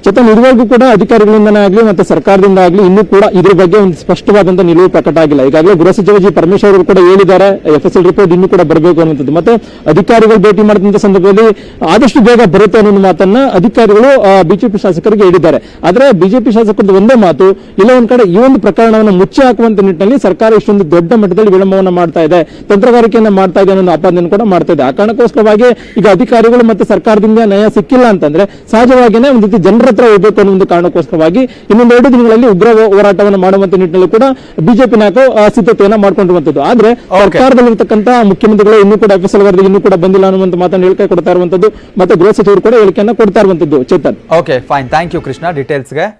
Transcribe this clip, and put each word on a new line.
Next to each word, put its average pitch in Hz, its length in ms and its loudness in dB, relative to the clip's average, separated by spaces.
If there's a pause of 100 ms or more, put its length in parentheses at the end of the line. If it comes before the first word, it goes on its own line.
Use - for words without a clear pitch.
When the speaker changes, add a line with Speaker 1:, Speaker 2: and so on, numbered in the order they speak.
Speaker 1:
ಚೇತನ್, 220 260 2
ಇದುವರೆಗೂ 233 360 2
ಕೂಡ 240 160 0 (100)
ಅಧಿಕಾರಿಗಳಿಂದನೇ 214 720 0
ಆಗ್ಲಿ 202 180 0
ಮತ್ತೆ 208 220 0
ಸರ್ಕಾರದಿಂದ 190 540 0
ಆಗ್ಲಿ 185 240 2
ಇನ್ನೂ 190 220 2
ಕೂಡ 196 280 0
ಇದ್ರ 180 200 2
ಬಗ್ಗೆ 185 260 2
ಒಂದು 190 160 0
ಸ್ಪಷ್ಟವಾದಂತ 190 680 -2
ನಿಲುವು 175 280 2
ಪ್ರಕಟ 160 300 -2
ಆಗಿಲ್ಲ. 147 240 0
ಈಗಾಗಲೇ 156 320 2
ಗೃಹ 170 160 0
ಸಚಿವ 202 280 0
ಜಿ 190 120 2
ಪರಮೇಶ್ವರ್ 196 420 0
ಅವರು 185 120 2
ಕೂಡ 190 140 0
ಹೇಳಿದ್ದಾರೆ, 185 760 2
ಎಫ್ 143 120 -2
ಎಸ್ 170 100 -4
ಎಲ್ 185 80 0
ರಿಪೋರ್ಟ್ 185 280 0
ಇನ್ನೂ 180 160 0
ಕೂಡ 190 120 0
ಬರಬೇಕು 160 400 0
ಅನ್ನುವಂಥದ್ದು. 147 320 -4
ಮತ್ತೆ 170 200 -2 (380)
ಅಧಿಕಾರಿಗಳು 220 460 2
ಭೇಟಿ 202 260 0
ಮಾಡಿದಂತ 202 340 0
ಸಂದರ್ಭದಲ್ಲಿ 196 760 0 (220)
ಆದಷ್ಟು 254 260 2
ಬೇಗ 233 200 4 (100)
ಬರುತ್ತೆ 190 280 0
ಅನ್ನೋ 208 140 2
ಒಂದು 196 100 0
ಮಾತನ್ನ 190 340 0 (160)
ಅಧಿಕಾರಿಗಳು, 220 680 2
ಆ, 196 220 2
ಬಿ 175 140 -2
ಜೆ 240 120 -4
ಪಿ 202 100 -4
ಶಾಸಕರಿಗೆ 196 460 -2
ಹೇಳಿದ್ದಾರೆ. 160 480 0 (120)
ಆದ್ರೆ 240 280 2
ಬಿ 185 160 0
ಜೆ 240 120 0
ಪಿ 220 120 -2
ಶಾಸಕರದ್ದು 208 420 0
ಒಂದೇ 214 200 2
ಮಾತು, 190 380 2
ಇಲ್ಲ 196 440 -2
ಒಂದ್ 233 120 0
ಕಡೆ 240 220 0
ಈ 175 60 -2
ಒಂದು 254 240 2
ಪ್ರಕರಣವನ್ನು 220 520 0
ಮುಚ್ಚಿ 190 300 0
ಹಾಕುವಂತ 226 380 0
ನಿಟ್ಟಿನಲ್ಲಿ 196 380 0
ಸರ್ಕಾರ 220 340 -2
ಇಷ್ಟೊಂದು 202 380 -2
ದೊಡ್ಡ 170 220 0
ಮಟ್ಟದಲ್ಲಿ 208 380 0
ವಿಳಂಬವನ್ನ 190 380 0
ಮಾಡ್ತಾ 175 320 -2
ಇದೆ, 160 240 0
ತಂತ್ರಗಾರಿಕೆಯನ್ನ 226 840 0
ಮಾಡ್ತಾ 190 320 0
ಇದೆ 196 100 2
ಅನ್ನೋ 190 100 0
ಒಂದು 180 120 0
ಆಪಾದನೆಯನ್ನು 170 380 -2
ಕೂಡ 202 120 -2
ಮಾಡ್ತಾ 180 300 -2
ಇದೆ. 143 100 -2
ಆ 127 80 -2
ಕಾರಣಕ್ಕೋಸ್ಕರವಾಗಿ 214 720 0 (320)
ಈಗ 202 120 0
ಅಧಿಕಾರಿಗಳು 226 560 2
ಮತ್ತೆ 220 200 0
ಸರ್ಕಾರದಿಂದ 220 600 0
ನ್ಯಾಯ 208 240 0
ಸಿಕ್ಕಿಲ್ಲ 247 360 0
ಅಂತಂದ್ರೆ 185 680 -2
ಸಹಜವಾಗಿಯೇ 240 600 2
ಒಂದ್ 233 140 0
ರೀತಿ 196 180 -2
ಜನರ 220 240 2 (100)
ಹತ್ರ 247 80 0
ಹೋಗ್ಬೇಕು 208 360 2
ಅನ್ನೋ 202 120 2
ಒಂದು 190 140 0
ಕಾರಣಕ್ಕೋಸ್ಕರವಾಗಿ 175 720 -2
ಇನ್ನೊಂದೆರಡು 240 720 0
ದಿನಗಳಲ್ಲಿ 233 340 2
ಉಗ್ರ 208 220 2
ಹೋ-, 220 260 2
ಹೋರಾಟವನ್ನು 202 440 0
ಮಾಡುವಂತ 190 360 -2
ನಿಟ್ಟಿನಲ್ಲಿ 185 340 0
ಕೂಡ 226 140 0 (380)
ಬಿ 202 160 0
ಜೆ 240 140 0
ಪಿ 233 60 0
ನಾಯಕರು, 214 360 0
ಆ, 214 160 2
ಸಿದ್ಧತೆಯನ್ನ 208 460 0
ಮಾಡ್ಕೊಂಡಿರುವಂತದ್ದು. 180 680 -2
ಆದ್ರೆ 220 300 0
Speaker 2:
ಓಕೆ. 202 320 -2
Speaker 1:
ಸರ್ಕಾರದಲ್ಲಿರ್ತಕ್ಕಂಥ 233 840 0 (140)
ಮುಖ್ಯಮಂತ್ರಿಗಳು 208 580 2
ಇನ್ನೂ 202 180 2
ಕೂಡ 208 120 0
ಎಫ್ 190 140 -2
ಎಸ್ - 100 -4
ಎಲ್ 208 80 2
ವರದಿ 196 220 2
ಇನ್ನೂ 190 160 0
ಕೂಡ 190 140 0
ಬಂದಿಲ್ಲ 190 320 0
ಅನ್ನುವಂತ 190 280 -2
ಮಾತನ್ನು 180 320 -2
ಹೇಳಿಕೆ 190 200 -2
ಕೊಡ್ತಾ 175 240 -2
ಇರುವಂತದ್ದು, 180 380 -2 (300)
ಮತ್ತೆ 180 200 0
ಗೃಹ 185 120 2
ಸಚಿವರು 202 300 0
ಕೂಡ 220 140 0
ಹೇಳಿಕೆಯನ್ನ 208 380 0
ಕೊಡ್ತಾ 214 280 -2
ಇರುವಂತದ್ದು. 160 420 -2
ಚೇತನ್. 139 340 -4 (220)
Speaker 2:
ಓಕೆ, 139 220 -4
ಫೈನ್. 139 280 -8
ಥ್ಯಾಂಕ್ 160 260 -6
ಯು 160 60 -6
ಕೃಷ್ಣ 151 300 -10
ಡೀಟೇಲ್ಸ್‌ಗೆ. 143 560 -8 (140)